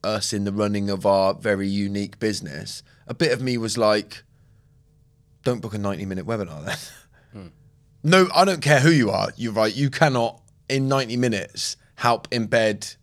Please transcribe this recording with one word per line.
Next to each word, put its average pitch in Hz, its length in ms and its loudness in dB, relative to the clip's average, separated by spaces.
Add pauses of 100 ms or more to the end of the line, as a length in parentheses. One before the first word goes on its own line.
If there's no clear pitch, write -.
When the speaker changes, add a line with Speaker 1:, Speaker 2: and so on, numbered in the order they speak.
Speaker 1:
us 107 280 -2
in 101 120 -2
the 101 80 -2
running 104 380 -2
of 98 160 -2
our 98 280 6
very 98 340 0
unique 101 500 -4
business." 92 640 -6 (240)
A 120 80 -8
bit 151 180 0
of 120 100 -2
me 127 160 -2
was 113 200 -4
like, 107 440 2 (1200)
"Don't 123 160 -2
book 107 140 -10
a 107 40 -6
ninety 101 280 -6
minute 92 200 -8
webinar 87 380 -6
then." 87 180 -8
<laughs> - 60 -16 (440)
Speaker 2:
Hmm. 95 160 -18 (560)
Speaker 1:
No, 180 300 6
I 170 100 6
don't 180 180 -2
care 143 180 6
who 151 100 6
you 127 200 4
are. 92 260 -2
You're 113 160 -6
right. 110 220 0
You 135 160 0
cannot 127 500 0 (280)
in 135 200 0
ninety 131 280 0
minutes 117 600 -2 (200)
help 120 340 0
embed 110 720 0